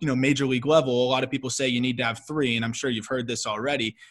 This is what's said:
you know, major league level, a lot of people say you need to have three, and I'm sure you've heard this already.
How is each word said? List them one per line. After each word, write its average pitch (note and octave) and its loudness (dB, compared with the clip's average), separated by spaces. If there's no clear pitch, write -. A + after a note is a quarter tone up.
you D#3+ -2
know, C3+ 2
major C3+ 2
league B2+ 0
level, C3 4
a - 2
lot C3 2
of B2+ -4
people C3 -4
say C3+ 0
you B2 2
need B2+ 0
to B2+ -2
have A#2 -4
three, C#3+ 0
and A2+ 0
I'm A#2 -2
sure C#3 -4
you've A2 -4
heard B2+ -2
this A2+ -6
already. A2+ -2